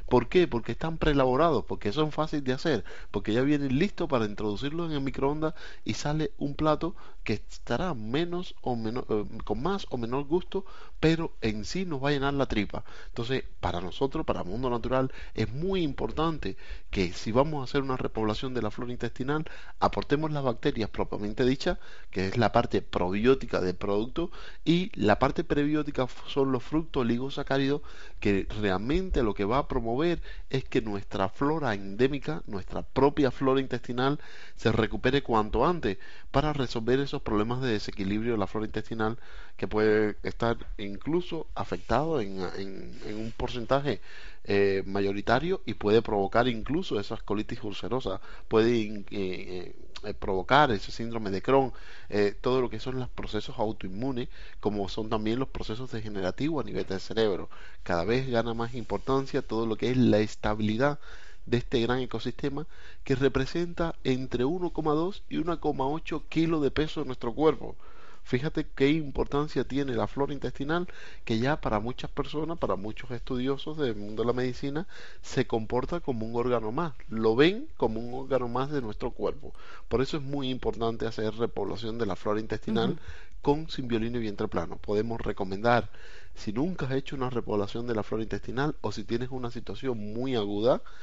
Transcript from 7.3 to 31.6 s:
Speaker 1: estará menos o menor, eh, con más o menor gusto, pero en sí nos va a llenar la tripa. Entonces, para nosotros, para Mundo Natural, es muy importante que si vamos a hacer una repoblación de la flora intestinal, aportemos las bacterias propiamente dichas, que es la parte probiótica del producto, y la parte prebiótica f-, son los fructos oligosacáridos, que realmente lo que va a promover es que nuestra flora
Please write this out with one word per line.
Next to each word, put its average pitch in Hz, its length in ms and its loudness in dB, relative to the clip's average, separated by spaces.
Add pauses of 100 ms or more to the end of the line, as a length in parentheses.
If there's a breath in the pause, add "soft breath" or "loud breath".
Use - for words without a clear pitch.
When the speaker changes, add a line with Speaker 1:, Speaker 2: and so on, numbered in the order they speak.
Speaker 1:
estará 156 580 -2
menos 160 680 -2
o 127 120 -2
menor, 113 360 -2
eh, 104 140 2 (200)
con 110 160 -2
más 190 300 -2
o 131 80 -2
menor 123 260 -2
gusto, 180 400 -2 (340 loud breath)
pero 160 340 2 (100)
en 107 240 -2
sí 190 180 -2
nos 147 180 -2
va 143 60 2
a 147 40 4
llenar 139 200 2
la 139 140 2
tripa. 101 380 0 (240 loud breath)
Entonces, 123 360 -2 (160)
para 87 220 0
nosotros, 139 420 -2
para 92 200 0
Mundo 120 260 -2
Natural, 123 420 0 (220 loud breath)
es 110 180 0
muy 180 300 0
importante 135 760 -2 (320 loud breath)
que 92 240 0
si 110 200 -4
vamos 147 280 4
a 127 40 -4
hacer 139 180 0
una 131 160 0
repoblación 113 560 0
de 120 80 0
la 107 80 0
flora 123 220 -4
intestinal, 131 520 -2 (340 loud breath)
aportemos 143 520 0
las 143 140 -2
bacterias 113 440 0
propiamente 104 560 -2
dichas, 139 340 2 (320 loud breath)
que 95 180 0
es 107 100 0
la 104 140 6
parte 117 280 4
probiótica 101 800 2
del 90 140 0
producto, 113 560 0 (340 loud breath)
y 175 300 4
la 104 240 4
parte 147 260 2
prebiótica 147 600 2
f-, - 260 -6
son 135 220 2
los 123 100 0
fructos 156 380 0
oligosacáridos, 135 800 2 (380 loud breath)
que 101 260 4 (140)
realmente 127 640 2
lo 101 100 2
que 104 100 0
va 117 140 2
a 147 80 0
promover 135 560 0 (260 loud breath)
es 131 140 0
que - 180 0
nuestra 101 480 -2
flora 143 460 0